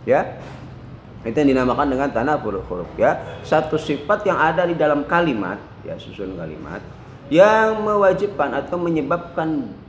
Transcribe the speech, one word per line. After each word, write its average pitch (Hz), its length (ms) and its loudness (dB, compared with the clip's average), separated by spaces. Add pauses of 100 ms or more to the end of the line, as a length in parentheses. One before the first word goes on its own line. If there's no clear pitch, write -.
Ya. 139 320 0 (880)
Itu 113 160 -2
yang 139 160 6
dinamakan 127 320 2
dengan 135 240 0
tanafurul 113 560 -2
huruf, 90 320 -6
ya. - 480 0
Satu 156 320 2
sifat 202 480 -2
yang 165 120 2
ada 165 280 2
di 175 80 0
dalam 147 320 2
kalimat, 120 480 0 (320)
ya, 82 120 -10
susunan 95 400 -10
kalimat, 78 400 -10 (480)
yang 214 560 6
mewajibkan 196 720 2
atau 175 240 -4
menyebabkan 160 880 -2 (220)